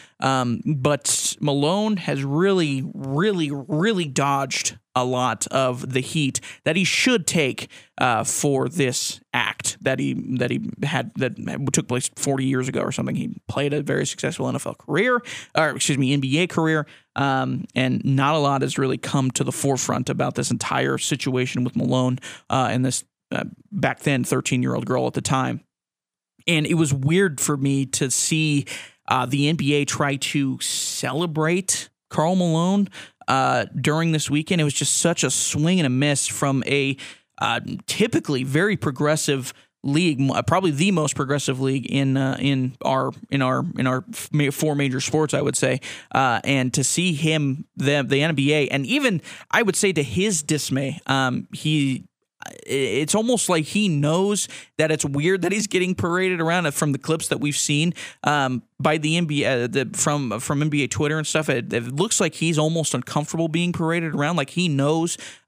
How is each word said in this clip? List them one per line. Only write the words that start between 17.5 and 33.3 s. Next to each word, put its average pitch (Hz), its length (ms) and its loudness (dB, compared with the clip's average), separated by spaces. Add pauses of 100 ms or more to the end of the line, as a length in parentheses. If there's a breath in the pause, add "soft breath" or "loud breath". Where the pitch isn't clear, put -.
and 131 300 0
not 139 300 2
a 160 40 2
lot 139 240 2
has 135 160 -2
really 135 200 0
come 131 340 0
to - 120 -4
the 127 80 -2
forefront 139 580 0
about 131 240 -2
this - 160 -2
entire 131 480 -2
situation 127 640 -2
with 123 140 -2
Malone, 127 420 0 (300 loud breath)
uh, 131 220 2
and 127 140 0
this, 131 200 -2 (260)
uh, - 140 -2 (260)
back 135 300 -2
then 135 240 0
thirteen-year-old 127 600 0
girl 127 200 0
at 123 80 -4
the 131 60 -2
time. 127 400 0 (880)
And 156 180 2
it 170 80 2
was 160 180 2
weird 151 480 2
for 147 160 0
me 139 300 0
to 135 240 -2
see, 156 560 2 (420 loud breath)
uh, 123 180 2
the 143 220 2
N 165 60 2
B 143 200 2
A 147 100 2
try 143 320 -2
to 135 440 -2
celebrate 160 1300 -2 (180)
Karl 160 260 2
Malone, 180 540 2 (400 loud breath)
uh, 131 380 2 (140)